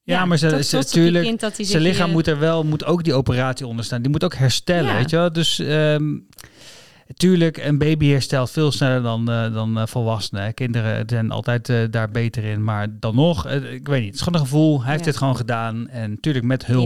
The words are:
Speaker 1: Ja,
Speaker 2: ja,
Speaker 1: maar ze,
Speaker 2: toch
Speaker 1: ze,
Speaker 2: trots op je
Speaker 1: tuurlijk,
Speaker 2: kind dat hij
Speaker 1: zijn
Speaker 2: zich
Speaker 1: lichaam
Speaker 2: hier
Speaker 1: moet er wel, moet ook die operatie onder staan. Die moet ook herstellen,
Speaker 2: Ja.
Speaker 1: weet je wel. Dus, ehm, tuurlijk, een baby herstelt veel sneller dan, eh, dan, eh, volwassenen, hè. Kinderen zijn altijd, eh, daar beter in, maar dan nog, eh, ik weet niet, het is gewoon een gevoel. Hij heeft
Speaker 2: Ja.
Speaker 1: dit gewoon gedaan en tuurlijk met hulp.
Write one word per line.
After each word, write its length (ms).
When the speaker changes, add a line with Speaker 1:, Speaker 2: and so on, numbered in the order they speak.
Speaker 1:
Ja, 120
Speaker 2:
ja, 100
Speaker 1:
maar 140
ze, 100
Speaker 2:
toch 160
Speaker 1:
ze, 60
Speaker 2:
trots 180
op 60
je 60
Speaker 1:
tuurlijk, 240
Speaker 2:
kind 160
dat 160
hij 100
Speaker 1:
zijn 160
Speaker 2:
zich 100
Speaker 1:
lichaam 140
Speaker 2:
hier 80
Speaker 1:
moet 120
er 120
wel, 260
moet 200
ook 200
die 100
operatie 520
onder 180
staan. 180
Die 80
moet 140
ook 100
herstellen, 560
Speaker 2:
Ja. 60
Speaker 1:
weet 140
je 60
wel. 160
Dus, 260
ehm, 580
tuurlijk, 420
een 220
baby 320
herstelt 400
veel 220
sneller 300
dan, 280
eh, 240
dan, 240
eh, 80
volwassenen, 580
hè. 80
Kinderen 560
zijn 220
altijd, 380
eh, 220
daar 200
beter 340
in, 200
maar 360
dan 140
nog, 320
eh, 260
ik 160
weet 100
niet, 80
het 80
is 80
gewoon 180
een 60
gevoel. 360
Hij 100
heeft 120
Speaker 2:
Ja. 60
Speaker 1:
dit 80
gewoon 180
gedaan 520
en 320
tuurlijk 240
met 220
hulp. 200